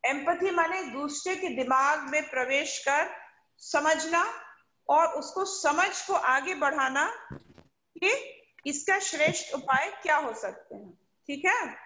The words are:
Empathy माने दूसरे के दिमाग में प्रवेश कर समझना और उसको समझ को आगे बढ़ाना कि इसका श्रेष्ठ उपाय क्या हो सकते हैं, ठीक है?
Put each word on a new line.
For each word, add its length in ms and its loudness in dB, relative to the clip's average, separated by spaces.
Empathy 460 0
माने 320 0
दूसरे 540 -4
के 120 -4
दिमाग 520 2
में 300 -2
प्रवेश 580 -2
कर 220 2
समझना 880 0
और 180 6
उसको 380 -4
समझ 640 0
को 60 -2
आगे 420 2
बढ़ाना 760 0
कि 720 -2
इसका 320 0
श्रेष्ठ 560 0
उपाय 480 0
क्या 140 4
हो 180 0
सकते 400 -10
हैं, 240 -18
ठीक 180 -6
है? 420 2